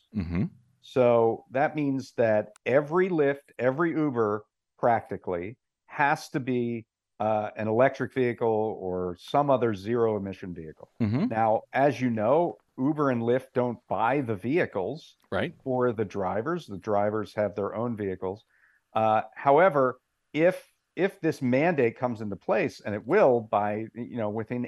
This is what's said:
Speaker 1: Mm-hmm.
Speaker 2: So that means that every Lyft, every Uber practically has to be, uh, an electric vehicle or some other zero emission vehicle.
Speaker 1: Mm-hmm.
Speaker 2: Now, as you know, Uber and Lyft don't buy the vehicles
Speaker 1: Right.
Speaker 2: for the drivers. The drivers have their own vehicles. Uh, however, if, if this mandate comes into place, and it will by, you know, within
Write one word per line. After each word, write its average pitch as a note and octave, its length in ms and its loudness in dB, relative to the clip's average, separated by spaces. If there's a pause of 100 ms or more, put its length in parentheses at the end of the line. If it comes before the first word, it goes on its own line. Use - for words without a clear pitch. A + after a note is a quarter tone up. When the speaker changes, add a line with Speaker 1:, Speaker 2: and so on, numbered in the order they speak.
(160)
Speaker 1:
Mm-hmm. F2 300 -2 (360)
Speaker 2:
So A#2 720 4
that D3 240 0
means C#3 420 -4
that A2 320 2 (160)
every D3+ 440 2
Lyft, C#3+ 500 0
every C#3 320 0
Uber A#2+ 540 0 (340)
practically G#2 800 -2 (300)
has D3+ 420 -2
to D#3 100 -4
be, A#2+ 460 -2 (340)
uh, G#2+ 360 0
an A2 120 -4
electric B2+ 460 2
vehicle A2+ 640 0
or F2+ 400 -4
some C#3+ 300 0
other A#2+ 240 2
zero A2 440 -2
emission F#2+ 360 -10
vehicle. D#2+ 360 -16 (120)
Speaker 1:
Mm-hmm. A#2+ 260 0
Speaker 2:
Now, A2 340 2 (120)
as C3 280 2
you B2+ 80 0
know, A#2+ 480 2 (200)
Uber C#3+ 340 0
and A#2 100 -2
Lyft B2 320 0
don't B2 340 -2
buy A2+ 340 0
the A2+ 140 -4
vehicles A#2+ 800 -4 (160)
Speaker 1:
Right. A2 220 -4 (100)
Speaker 2:
for B2+ 280 0
the G#2+ 140 -4
drivers. G#2 640 -4
The G2+ 100 -10
drivers G#2 580 -2
have G2+ 200 -2
their G2 200 -2
own A#2 200 -4
vehicles. F#2+ 480 -6 (500)
Uh, A2 280 2 (140)
however, C#3+ 640 4 (340)
if, E3+ 380 0 (240)
if F#3+ 240 -2
this D#3 220 -2
mandate C3 560 2
comes A#2+ 240 -4
into G2+ 140 -8
place, F3+ 500 -2
and G#2+ 80 -4
it G#2 120 -8
will C#3 360 4
by, G#2 540 -2
you A#2+ 220 -10
know, G#2+ 120 -4
within A2+ 380 -6